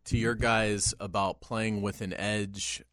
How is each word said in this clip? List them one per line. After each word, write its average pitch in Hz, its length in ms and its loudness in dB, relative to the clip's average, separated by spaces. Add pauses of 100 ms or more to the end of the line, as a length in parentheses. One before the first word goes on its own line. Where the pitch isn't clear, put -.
to - 120 0
your 113 180 2
guys 110 640 2
about 98 420 -2
playing 110 400 -2
with 101 200 -2
an 95 120 -4
edge, 101 680 -4 (120)